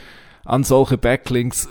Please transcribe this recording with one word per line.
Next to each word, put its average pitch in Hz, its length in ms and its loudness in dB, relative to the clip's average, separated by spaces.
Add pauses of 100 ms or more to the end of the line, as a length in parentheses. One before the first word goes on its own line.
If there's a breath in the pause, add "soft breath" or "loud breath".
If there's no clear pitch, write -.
(460 loud breath)
an 156 180 0
solche 135 340 2
Backlinks 123 720 -2